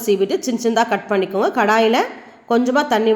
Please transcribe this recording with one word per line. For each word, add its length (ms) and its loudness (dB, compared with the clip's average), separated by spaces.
சீவிட்டு 300 0
சின்ன 160 -2
சின்னதா 300 2
கட் 180 -4
பண்ணிக்கோங்க. 380 0
கடாயில 400 2
கொஞ்சமா 320 2
தண்ணி 220 2